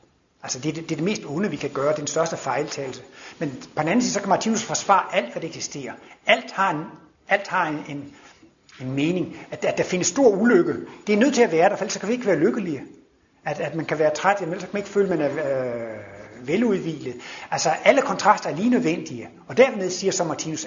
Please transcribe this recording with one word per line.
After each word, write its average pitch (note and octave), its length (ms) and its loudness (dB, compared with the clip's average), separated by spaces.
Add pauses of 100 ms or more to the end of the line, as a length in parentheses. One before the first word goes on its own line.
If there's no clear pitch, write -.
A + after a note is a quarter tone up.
(440)
Altså, - 160 -8
det D3 100 -4
er D3+ 40 -2
det, D#3+ 100 -10
det D#3+ 80 -8
er D#3 40 -2
det D#3 100 -2
mest G#3 200 -2
onde, E3+ 240 -2
vi D3 60 -6
kan C#3 140 -6
gøre, C#3 180 -2
det D3+ 60 4
er D3+ 40 -2
den D3 100 -6
største D#3+ 300 -2
fejltagelse. C3+ 640 -6 (380)
Men D3 100 -4 (260)
på D3+ 60 0
den D#3 60 -2
anden G#3+ 140 4
side, - 120 0
så - 60 -2
kan G3 100 -2
Martinus G#3+ 340 2
forsvare F3 520 2
alt, - 160 0
hvad E3 100 -10
det D#3+ 60 -6
eksisterer. B2+ 460 -10 (340)
Alt A#3+ 240 2
har F#3+ 200 0
en, D3+ 120 -4 (460)
alt G3 180 0
har F3 200 0
en, D3+ 120 -4 (100)
en, C#3+ 240 -10 (680)
en C3 100 -6
mening. D#3 460 0 (140)
At, - 140 -6
at - 120 0
der F#3 60 2
findes F3+ 240 0
stor C4+ 220 6
ulykke, F#3+ 440 4 (340)
det G#3 60 2
er G#3 60 4
nødt C#4 160 4
til A#3+ 60 6
at G3 100 4
være E3 180 6
der, G3 60 0
for F#3+ 80 -4
ellers G#3 100 -4
så G3 60 -6
kan G3 100 -4
vi A#3+ 40 0
ikke B3 120 -4
være F3 140 4
lykkelige. F3+ 420 0 (640)
At, D3+ 140 -4
at D#3 160 -4
man D3+ 100 -4
kan D#3 140 -2
være D3+ 160 4
træt, G3 260 2
jamen, E3 120 -4
ellers F#3 100 -8
kan - 100 -12
man G3+ 60 -2
ikke G3 100 -8
føle, G3 200 2
man E3 120 0
er, C#3+ 80 2
øh, B2 1160 -6
veludhvilet. D#3+ 680 0 (360)
Altså, D#3+ 180 0 (140)
alle A#3+ 180 6
kontraster G3 480 2
er D3 60 -4
lige G#3+ 140 0
nødvendige. D#3 600 0 (180)
Og C3 100 -8
dermed A3 320 4
siger F#3 220 -2
så F3 120 0
Martinus, D3 440 -4